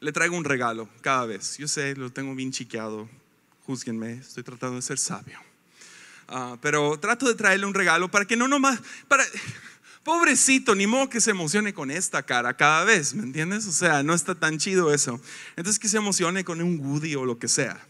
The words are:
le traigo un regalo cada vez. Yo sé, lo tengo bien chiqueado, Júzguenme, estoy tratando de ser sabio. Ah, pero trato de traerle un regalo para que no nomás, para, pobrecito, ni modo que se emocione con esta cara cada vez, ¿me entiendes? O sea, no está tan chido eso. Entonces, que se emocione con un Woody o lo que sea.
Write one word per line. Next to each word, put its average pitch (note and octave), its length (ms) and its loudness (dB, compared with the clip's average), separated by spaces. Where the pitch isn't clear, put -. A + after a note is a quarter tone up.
le D3+ 120 -4
traigo F3 240 0
un E3 80 -2
regalo A#2 440 -2
cada C3 260 0
vez. G2+ 300 -8
Yo D3 120 -8
sé, C#3 260 -2
lo C3 180 -10
tengo C3+ 220 -8
bien C3 180 -6
chiqueado, A2 560 -8
Júzguenme, A#2 440 -6
estoy B2+ 280 -16
tratando B2+ 320 -8
de B2+ 80 -8
ser C3+ 160 -6
sabio. - 400 -6
Ah, B2 340 -10
pero D3 380 2
trato A#3 300 0
de A3+ 80 2
traerle G3 300 2
un G3 60 -4
regalo F3+ 380 2
para G3+ 140 2
que A3+ 120 0
no B3 120 2
nomás, C4+ 320 2
para, C4+ 180 4
pobrecito, C4+ 720 4
ni G3 140 2
modo C4 200 2
que A#3 120 -2
se G#3 100 2
emocione G3 420 0
con C#3 200 -8
esta D#3+ 320 -4
cara B2 320 0
cada D#3 260 6
vez, F3+ 320 4
¿me G#3+ 80 -4
entiendes? E3+ 460 -4
O E3+ 40 -4
sea, D3+ 300 4
no D#3 100 2
está F3 220 0
tan D#3 240 0
chido F3+ 340 2
eso. C3+ 280 0
Entonces, G3 280 -2
que A3 100 -4
se G#3+ 100 0
emocione F#3+ 440 0
con E3+ 180 -6
un E3+ 200 0
Woody D3 340 -2
o C3 100 -4
lo A#2+ 140 -2
que - 80 -8
sea. A2 440 -2